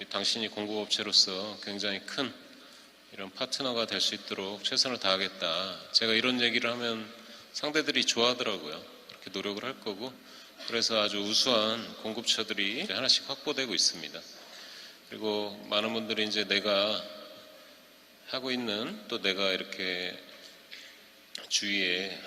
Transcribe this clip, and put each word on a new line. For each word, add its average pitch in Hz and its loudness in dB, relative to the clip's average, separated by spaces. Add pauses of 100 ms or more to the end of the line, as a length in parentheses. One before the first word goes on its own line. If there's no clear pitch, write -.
당신이 104 0
공급업체로서 104 0
굉장히 101 -2
큰 127 -4 (760)
이런 95 -10
파트너가 123 0
될 98 0
수 - 2
있도록 101 -6
최선을 127 2
다하겠다. 90 0
제가 113 4
이런 123 4
얘기를 117 4
하면 117 -2 (400)
상대들이 143 2
좋아하더라고요. 104 2 (280)
그렇게 - -14
노력을 101 -2
할 131 -6
거고, 113 -6 (540)
그래서 113 4
아주 104 2
우수한 110 4
공급처들이 110 0
이제 208 -4
하나씩 127 2
확보되고 135 -2
있습니다. 78 0 (880)
그리고 104 -2
많은 107 4
분들이 110 0
이제 104 0
내가 98 4 (1200)
하고 131 -4
있는, 123 -2 (120)
또 113 -4
내가 98 2
이렇게 90 -2 (1300)
주위에 95 2